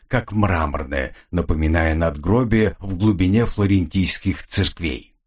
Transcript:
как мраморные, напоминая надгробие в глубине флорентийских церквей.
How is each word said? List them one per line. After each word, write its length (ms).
как 260
мраморные, 840
напоминая 640
надгробие 840
в 180
глубине 500
флорентийских 1000
церквей. 680